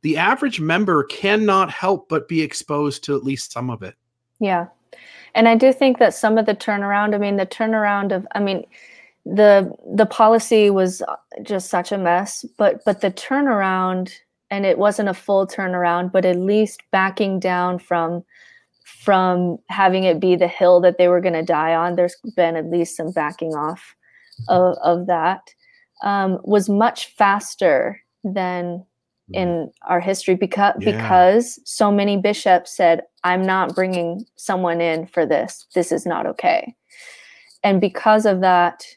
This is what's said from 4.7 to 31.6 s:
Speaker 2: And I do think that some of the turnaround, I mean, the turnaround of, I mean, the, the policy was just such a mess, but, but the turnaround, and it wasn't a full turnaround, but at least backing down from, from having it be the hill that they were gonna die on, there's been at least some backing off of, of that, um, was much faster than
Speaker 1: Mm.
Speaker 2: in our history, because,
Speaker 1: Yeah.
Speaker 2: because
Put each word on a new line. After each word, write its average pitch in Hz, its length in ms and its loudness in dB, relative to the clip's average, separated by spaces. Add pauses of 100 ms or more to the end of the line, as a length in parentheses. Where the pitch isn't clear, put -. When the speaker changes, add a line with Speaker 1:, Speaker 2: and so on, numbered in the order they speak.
Speaker 2:
And 226 140 6
I 233 80 6
do 262 160 6
think 262 260 2
that 220 160 4
some 220 240 0
of 214 80 0
the 214 80 0
turnaround, 208 600 -2
I 208 40 -2
mean, 202 180 -2
the 190 100 -2
turnaround 202 680 -2
of, 196 180 -6
I 202 80 -4
mean, 196 240 -2 (640)
the, 196 440 4 (220)
the 202 140 2
policy 220 640 4
was 190 320 0 (400)
just 190 260 -6
such 180 240 -4
a 202 60 -4
mess, 185 460 -2 (120)
but, 202 280 0
but 196 160 0
the 190 100 0
turnaround, 190 1000 -2 (380)
and 202 140 -4
it 185 140 2
wasn't 202 300 2
a 185 60 -2
full 196 320 0
turnaround, 180 680 -2
but 185 120 2
at 180 140 2
least 208 420 0 (120)
backing 190 460 0
down 180 400 -2
from, 175 460 -4 (600)
from 180 760 0 (100)
having 190 360 0
it 170 160 0
be 185 160 4
the 175 120 0
hill 180 320 6
that 180 160 6
they 180 120 4
were 175 120 4
gonna 170 220 -2
die 165 320 0
on, 170 220 0
there's 175 200 0 (200)
been 165 200 2
at 165 140 -6
least 170 260 -2
some 160 140 -6
backing 160 440 -6
off 151 400 -8 (540)
of, 180 340 2
of 175 260 0
that, 175 440 -2 (500)
um, 196 420 -2
was 202 240 0
much 208 380 0 (100)
faster 196 840 0 (220)
than 180 600 -6 (460)
Speaker 1:
Mm. - 60 -8
Speaker 2:
in 175 360 -4 (100)
our 175 180 -2
history, 190 360 -2
because, 202 440 0
Speaker 1:
Yeah. 208 120 0
Speaker 2:
because 190 720 2